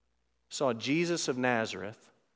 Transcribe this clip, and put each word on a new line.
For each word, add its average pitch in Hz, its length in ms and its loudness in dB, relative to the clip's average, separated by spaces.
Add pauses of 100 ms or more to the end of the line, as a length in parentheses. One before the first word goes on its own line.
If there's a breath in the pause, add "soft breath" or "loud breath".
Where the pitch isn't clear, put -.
(480)
saw 135 240 0
Jesus 151 540 0
of 139 100 0
Nazareth 113 760 -2 (260)